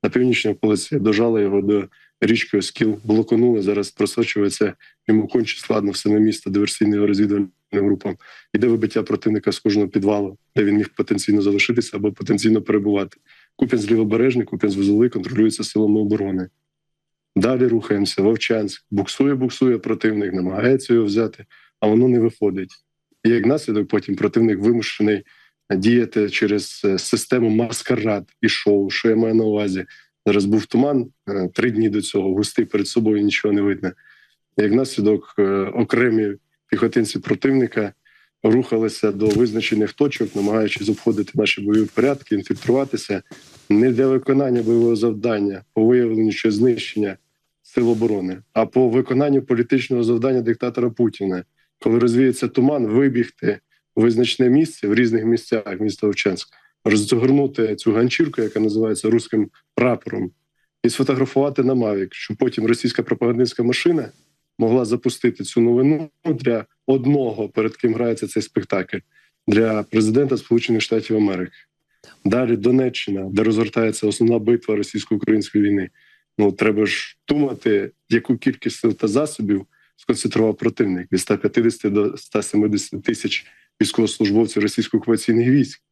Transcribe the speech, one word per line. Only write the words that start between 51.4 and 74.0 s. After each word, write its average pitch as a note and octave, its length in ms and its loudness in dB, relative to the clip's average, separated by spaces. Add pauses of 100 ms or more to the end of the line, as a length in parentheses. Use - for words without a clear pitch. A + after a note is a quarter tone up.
Коли A2+ 200 2
розвіється B2 500 2
туман, C3 380 0
вибігти A#2 720 0 (380)
в G#2+ 60 2
визначне A#2+ 480 2
місце D3+ 380 0
в G#2 60 2
різних A2+ 300 2
місцях A2+ 560 -2
міста G#2 260 -4
Вовчанськ, G2 420 -2 (360)
розгорнути A#2 920 2
цю - 160 0
ганчірку, B2 500 0
яка G#2+ 180 -2
називається A2 500 0
руським A2+ 400 0 (240)
прапором, A#2 560 -2 (520)
і - 80 2
сфотографувати C3+ 720 0
на C3 120 2
Mavic, G#2 360 -2
щоб - 260 -12
потім A2+ 300 -2
російська A#2 360 0
пропагандистська A#2+ 600 0
машина C3+ 460 0 (500)
могла A#2 260 2
запустити A#2 600 -2
цю - 160 -2
новину C3+ 500 2 (140)
для B2+ 400 -2 (220)
одного, B2+ 640 0
перед A2+ 280 -4
ким A2+ 180 0
грається A2+ 320 -2
цей G#2 160 -4
спектакль, F#2+ 560 -4 (480)
для G#2+ 360 2
президента A2+ 540 0
Сполучених A#2 460 0
Штатів A2 340 -2
Америки. F#2+ 400 -2 (680)
Далі A#2 320 2
Донеччина, A2 760 0
де G2+ 100 0
розгортається A2 640 0